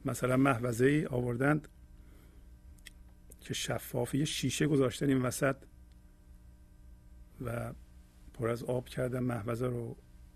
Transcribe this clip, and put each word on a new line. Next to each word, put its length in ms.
مثلاً 320
محوظه‌ای 680
آوردند 600
که 140
شفاف، 600
یه 100
شیشه 420
گذاشتن 420
این 140
وسط 340
و 340
پر 140
از 140
آب 260
کردن 300
محوظه 480
رو 300